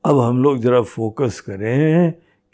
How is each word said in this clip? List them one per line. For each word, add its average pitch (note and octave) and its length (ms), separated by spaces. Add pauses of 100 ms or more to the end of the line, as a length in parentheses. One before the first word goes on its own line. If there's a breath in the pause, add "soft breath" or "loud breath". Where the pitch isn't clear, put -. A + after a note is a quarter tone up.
अब D3 160
हम B2 220
लोग C#3 160
जरा A#2+ 240
फोकस A2+ 580
करें D3 720 (420 soft breath)